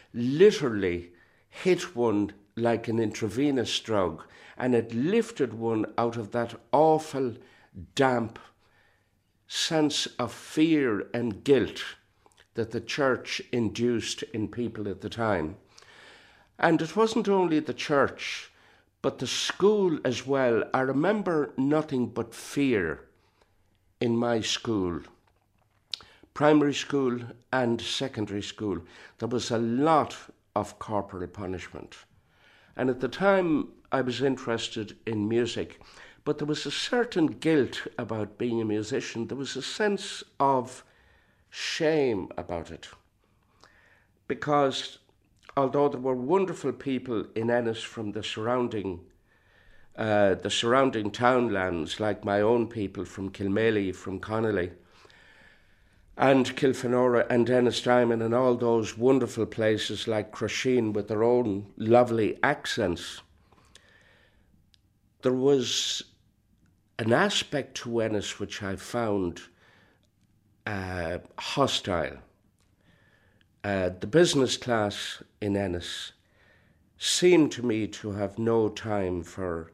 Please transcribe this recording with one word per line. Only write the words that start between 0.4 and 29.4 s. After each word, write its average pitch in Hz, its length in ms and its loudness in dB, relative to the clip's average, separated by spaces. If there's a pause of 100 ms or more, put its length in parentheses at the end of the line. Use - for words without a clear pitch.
hit - 480 -2
one 107 380 0 (240)
like 117 320 0
an 113 100 0
intravenous 113 800 -2
drug, 92 440 -2 (340)
and 123 180 2
it 113 180 0
lifted 151 600 0
one 113 320 -2 (120)
out 117 200 0
of 104 140 -8
that 117 220 -4 (200)
awful, 143 600 2 (600)
damp 123 440 2 (1080)
sense - 580 0 (140)
of 117 140 -4
fear 147 800 2
and 120 320 -4
guilt 127 360 4 (720)
that 113 160 -4
the 117 80 -4
church - 640 -2 (100)
induced 117 720 -2 (100)
in 107 140 -4
people 110 400 -6
at 92 140 -8
the 107 80 -6
time. 98 480 -2 (1000)
And 165 240 4
it 165 140 -6
wasn't 220 320 2
only 185 320 4
the 143 140 -4
church, - 760 0 (520)
but 135 180 -2
the 131 80 -4
school 190 760 2
as 120 200 -2
well. 127 380 2 (100)
I 131 60 4
remember 156 800 2
nothing 143 500 0
but 110 260 -6
fear 107 680 0 (1000)
in 117 160 2
my 120 240 2
school, 92 640 -2 (1300)
primary 147 400 6
school 131 460 0 (320)
and 117 300 0
secondary 104 600 -6
school. 101 380 -6 (380)
There 113 100 -6
was 117 240 -2